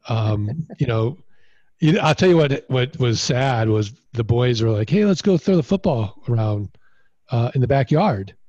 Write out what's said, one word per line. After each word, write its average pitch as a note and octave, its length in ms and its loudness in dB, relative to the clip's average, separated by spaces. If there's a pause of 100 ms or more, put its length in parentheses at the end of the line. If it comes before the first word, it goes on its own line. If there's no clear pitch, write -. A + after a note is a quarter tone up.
Um, G#2+ 600 -4 (100)
you D3+ 80 0
know, A2+ 320 -2 (640)
you D#3 140 2
know, - 80 0
I'll D#3 140 2
tell F#3 140 2
you F3 80 6
what, C#3 300 0
what B2+ 320 -2
was A#2+ 220 0
sad B2 480 0
was G#2+ 240 0 (200)
the A#2+ 100 -4
boys A#2+ 380 0
were A2+ 80 0
like, G#2+ 200 -2
"Hey, G#3 160 2
let's G3 160 0
go F#3+ 160 2
throw F#3+ 180 0
the D#3+ 80 2
football B2+ 680 -2
around, G#2+ 400 -2 (640)
uh, A#2+ 240 0
in C3+ 60 0
the B2 60 0
backyard." B2+ 680 0 (140)